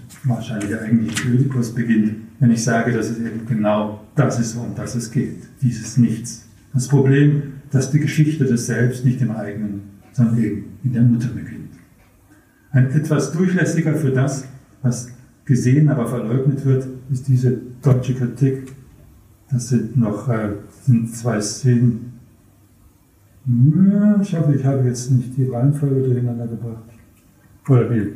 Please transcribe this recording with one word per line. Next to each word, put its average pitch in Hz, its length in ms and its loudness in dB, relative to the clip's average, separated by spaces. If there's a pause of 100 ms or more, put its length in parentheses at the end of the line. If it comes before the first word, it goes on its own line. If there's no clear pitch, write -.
(240)
wahrscheinlich 110 460 -4
der 113 120 -6
eigentliche 113 480 -2
Ödipus 120 460 0
beginnt, 110 400 0 (240)
wenn 123 100 4
ich 110 140 2
sage, 117 300 0
dass 107 180 -2
es 117 80 -6
eben 113 280 -8
genau 104 560 -2 (120)
das 120 240 2
ist, 113 160 -2
um 104 200 -8
das 104 200 -10
es 113 160 -6
geht, - 320 -4 (180)
dieses - 360 -2
Nichts. - 500 0 (260)
Das 127 140 -2
Problem, 143 680 4 (160)
dass - 220 0
die 147 80 2
Geschichte 147 460 0
des 117 200 0
Selbst 120 400 -2
nicht 117 160 2
im 110 80 0
eigenen, 101 520 -8 (300)
sondern 113 280 2
eben 98 260 -2 (180)
in 123 100 0
der 117 100 2
Mutter 117 240 4
beginnt. - 480 -12 (960)
Ein 127 180 4
etwas 151 440 0
durchlässiger 160 600 0
für 131 160 0
das, 131 360 0 (360)
was - 300 -4 (340)
gesehen, 135 440 4
aber 120 180 0
verleugnet 127 580 -2
wird, 131 220 2 (240)
ist 127 160 -4
diese 127 280 2 (280)
deutsche 123 320 2
Kritik. - 580 -2 (760)
Das 123 180 -2
sind 117 260 0
noch, 107 320 0
äh, 107 260 -2 (340)
sind 113 280 2
zwei 113 240 -4
Szenen. 120 760 0 (1400)
Ja, 196 720 4
ich 165 160 -2
hoffe, 147 180 2
ich 123 100 -2
habe 131 180 2
jetzt 120 260 -2
nicht - 280 0
die 127 80 2
Reihenfolge 131 560 0
durcheinander 120 460 -2
gebracht. 113 360 -10 (840)
Oder 127 200 4
wie, 104 260 0